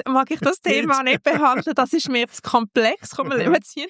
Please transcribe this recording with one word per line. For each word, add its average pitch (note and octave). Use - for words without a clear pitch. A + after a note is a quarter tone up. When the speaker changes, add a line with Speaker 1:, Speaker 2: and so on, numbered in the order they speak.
Speaker 1:
mag C4
ich D#4
das C#4+
Speaker 2:
<laughs> -
Speaker 1:
Thema C#4
nicht B3+
behandeln, C#4+
das B3
ist -
mir A#3+
zu -
komplex. A#3
Komm, C4+
wir, B3+
wir E4
ziehen D4+